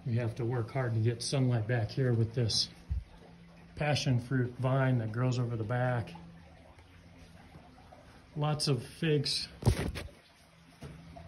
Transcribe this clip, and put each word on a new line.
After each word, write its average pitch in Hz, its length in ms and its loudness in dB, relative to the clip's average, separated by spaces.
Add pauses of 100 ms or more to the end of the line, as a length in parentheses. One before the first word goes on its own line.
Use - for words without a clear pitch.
We 113 120 0
have 117 180 -2
to 120 100 -4
work 117 280 -2
hard 123 220 -2
to 113 60 2
get 117 220 0
sunlight 120 460 2
back 120 200 2
here 127 240 2
with 113 220 2
this - 360 2 (1040)
passion 147 420 2
fruit 123 400 0
vine 131 400 4
that 107 140 -2
grows 123 260 0
over 117 160 -2
the 110 80 -4
back. 123 500 0 (2250)
Lots 151 320 0
of 131 160 2
figs - 640 0 (1800)